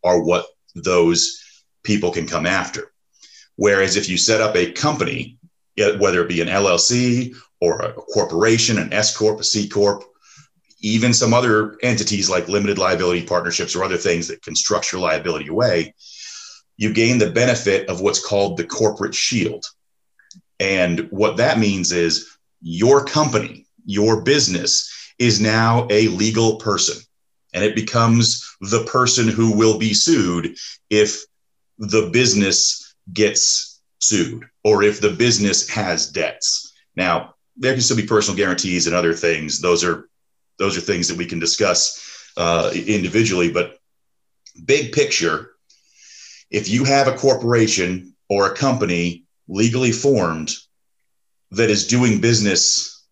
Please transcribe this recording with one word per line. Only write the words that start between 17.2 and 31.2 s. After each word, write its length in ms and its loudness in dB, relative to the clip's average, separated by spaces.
benefit 580 0
of 100 -6
what's 240 0
called 340 0
the 60 -4
corporate 520 -2
shield. 500 -2
And 500 0
what 280 0
that 200 2
means 340 0
is 460 -2
your 420 2
company, 640 -2
your 360 2
business 960 -2
is 240 2
now 480 2
a 200 4
legal 480 0
person, 400 -2
and 100 -2
it 120 0
becomes 840 0
the 240 -2
person 420 0
who 300 2
will 220 4
be 160 0
sued 600 0
if 320 2